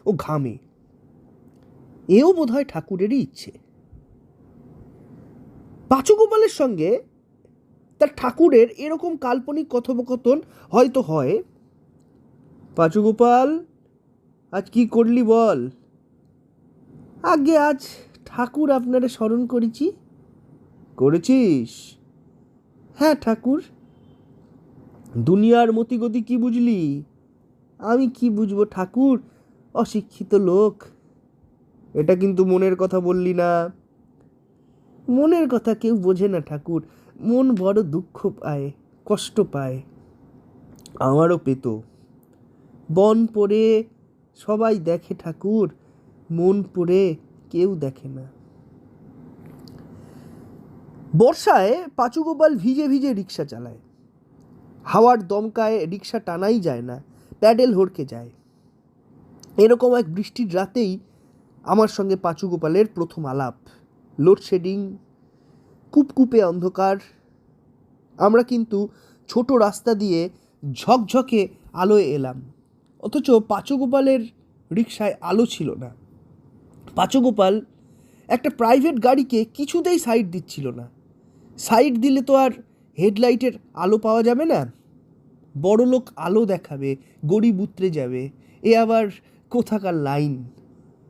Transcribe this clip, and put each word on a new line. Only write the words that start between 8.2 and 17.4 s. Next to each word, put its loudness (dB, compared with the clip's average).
এরকম -8
কাল্পনিক -4
কথোপকথন -2
হয়তো 2
হয়। -2
"পাচুগোপাল, 2
আজ -8
কি 2
করলি 2
বল?" 2
"আগে 2